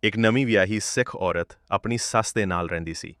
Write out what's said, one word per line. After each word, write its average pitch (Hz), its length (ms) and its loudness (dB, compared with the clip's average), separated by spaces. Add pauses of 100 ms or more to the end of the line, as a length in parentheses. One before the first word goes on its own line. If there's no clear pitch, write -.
ਇੱਕ 107 160 2
ਨਵੀਂ 113 280 4
ਵਿਆਹੀ 104 340 2
ਸਿੱਖ - 360 -2
ਔਰਤ 85 420 -2 (120)
ਆਪਣੀ 113 280 0
ਸੱਸ - 360 -2
ਦੇ 107 120 0
ਨਾਲ 87 220 0
ਰਹਿੰਦੀ 82 260 -6
ਸੀ। 80 260 -14